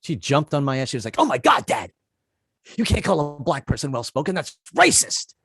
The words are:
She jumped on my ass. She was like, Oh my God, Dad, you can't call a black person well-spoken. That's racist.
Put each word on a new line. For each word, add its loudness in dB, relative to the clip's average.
She -6
jumped 0
on 0
my -2
ass. -4
She -6
was -6
like, -8
Oh 6
my 0
God, 2
Dad, -4
you 0
can't 0
call 0
a -12
black -2
person -2
well-spoken. -4
That's -6
racist. 2